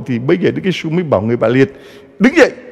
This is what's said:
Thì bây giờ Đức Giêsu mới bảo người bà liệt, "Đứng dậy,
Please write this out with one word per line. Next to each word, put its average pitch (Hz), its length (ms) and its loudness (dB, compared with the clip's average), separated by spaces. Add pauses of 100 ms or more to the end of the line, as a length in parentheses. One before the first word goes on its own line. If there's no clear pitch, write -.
Thì 123 140 -4
bây 139 180 0
giờ 175 140 0
Đức 131 120 -6
Giêsu 170 260 -4
mới 170 140 -2
bảo 120 180 0
người 113 160 -2
bà 120 100 0
liệt, 131 260 2 (460)
"Đứng 240 160 2
dậy, 269 160 4 (200)